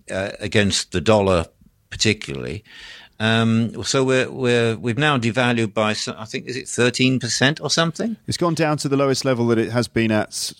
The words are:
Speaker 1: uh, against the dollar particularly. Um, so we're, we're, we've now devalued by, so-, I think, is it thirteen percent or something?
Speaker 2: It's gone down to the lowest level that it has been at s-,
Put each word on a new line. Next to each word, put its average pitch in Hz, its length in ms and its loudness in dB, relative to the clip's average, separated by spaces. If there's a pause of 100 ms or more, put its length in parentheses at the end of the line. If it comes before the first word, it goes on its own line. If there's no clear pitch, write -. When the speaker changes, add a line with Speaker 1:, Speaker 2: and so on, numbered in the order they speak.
Speaker 1:
uh, 95 300 -4
against 101 520 0
the 87 100 0
dollar 98 440 4 (440)
particularly. 71 720 -4 (580)
Um, 113 640 2
so 135 220 0
we're, 131 260 0
we're, 120 460 0
we've 110 200 -4
now 147 200 2
devalued 117 560 0
by, 107 180 0
so-, 104 260 -6
I 107 60 -12
think, - 240 -10
is 123 80 -8
it - 140 -10
thirteen 123 500 2
percent 131 400 0
or 147 100 -6
something? 190 460 -2 (120)
Speaker 2:
It's - 100 -4
gone 170 160 2
down 151 240 0
to 151 100 -4
the 139 80 0
lowest 139 300 0
level 120 220 2
that 117 100 4
it 113 140 0
has 120 180 0
been 113 200 0
at 107 200 0
s-, - 300 -8